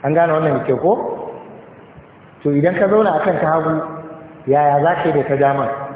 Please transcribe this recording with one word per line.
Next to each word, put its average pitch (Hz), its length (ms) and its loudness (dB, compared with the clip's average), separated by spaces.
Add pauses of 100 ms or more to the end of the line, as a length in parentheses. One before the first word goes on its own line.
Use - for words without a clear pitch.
An 139 120 0
gane 170 180 4
wannan 156 280 0
da - 40 -8
ke 131 120 2
ko? 156 160 2 (1500)
To 147 100 0
idan 151 240 2
ka 202 100 2
zauna 202 300 2
akan 160 220 0
ta 156 100 0
hagu, 160 260 0 (720)
yaya 143 380 2
za 165 100 4 (100)
ka 160 60 0
yi 160 60 0
da 143 100 2
ta 139 120 -2
dama? 139 300 2 (300)